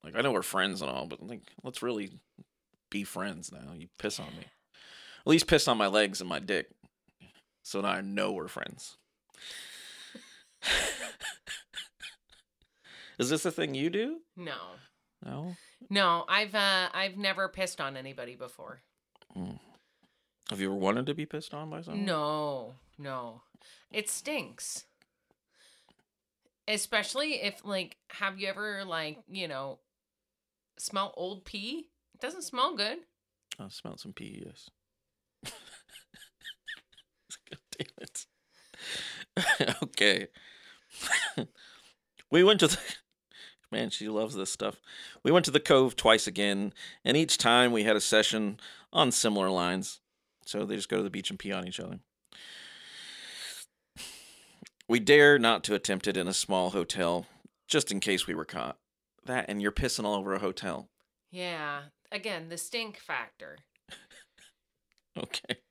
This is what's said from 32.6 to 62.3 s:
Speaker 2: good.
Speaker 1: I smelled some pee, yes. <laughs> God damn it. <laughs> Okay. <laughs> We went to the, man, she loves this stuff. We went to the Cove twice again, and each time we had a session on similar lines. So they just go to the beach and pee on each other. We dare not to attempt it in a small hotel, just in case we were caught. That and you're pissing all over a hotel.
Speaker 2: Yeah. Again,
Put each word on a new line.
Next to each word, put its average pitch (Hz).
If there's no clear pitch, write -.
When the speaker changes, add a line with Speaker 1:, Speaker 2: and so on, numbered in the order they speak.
Speaker 2:
good. 214
Speaker 1:
I 101
smelled -
some 101
pee, 104
yes. -
<laughs> -
God -
damn -
it. -
<laughs> -
Okay. -
<laughs> -
We 175
went 202
to 165
the, -
man, 110
she 104
loves 110
this -
stuff. 104
We 131
went 170
to 160
the 147
Cove 131
twice 113
again, 101
and 127
each 160
time 123
we 107
had 107
a 104
session 107
on 139
similar 101
lines. 92
So 202
they 101
just -
go 101
to 98
the 98
beach -
and 98
pee 98
on 92
each 92
other. 90
We 117
dare 147
not 113
to 104
attempt 95
it 95
in 90
a 95
small 92
hotel, 87
just -
in 98
case 95
we 87
were 80
caught. 65
That 127
and 104
you're 104
pissing 123
all 104
over 98
a 95
hotel. 90
Speaker 2:
Yeah. 160
Again, 190